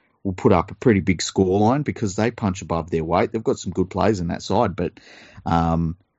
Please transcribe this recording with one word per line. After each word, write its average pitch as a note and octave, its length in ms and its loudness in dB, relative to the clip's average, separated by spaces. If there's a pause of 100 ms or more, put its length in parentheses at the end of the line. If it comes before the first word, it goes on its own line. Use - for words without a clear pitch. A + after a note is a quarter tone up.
(240)
will G2 100 -2
put G2 180 2
up F2+ 200 4
a - 40 -14
pretty G#2+ 240 4
big E2 200 0
scoreline G#2 680 2
because G2 300 -4
they A2 160 0
punch F#2+ 300 -4
above E2 280 -4
their E2 140 -2
weight. F2+ 280 0
They've A2+ 120 -6
got A#2 160 -2
some F#2+ 120 -8
good F#2 180 -2
players F#2+ 300 0
in E2+ 80 -4
that E2+ 140 -6
side, G2+ 340 0
but, E2+ 180 -4 (520)
um, E2 500 2 (240)